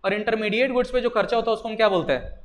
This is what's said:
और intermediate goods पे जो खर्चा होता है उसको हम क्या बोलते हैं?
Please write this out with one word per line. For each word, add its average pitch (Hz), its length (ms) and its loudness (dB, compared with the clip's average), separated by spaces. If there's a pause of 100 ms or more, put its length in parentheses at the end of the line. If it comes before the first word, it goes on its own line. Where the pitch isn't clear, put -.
और 196 80 2
intermediate 220 580 0
goods 247 200 0
पे 247 100 0
जो 240 80 0
खर्चा 226 260 0
होता 226 160 2
है 214 40 2
उसको 220 140 -8
हम 220 60 -6
क्या 220 140 4
बोलते 156 240 2
हैं? - 320 -6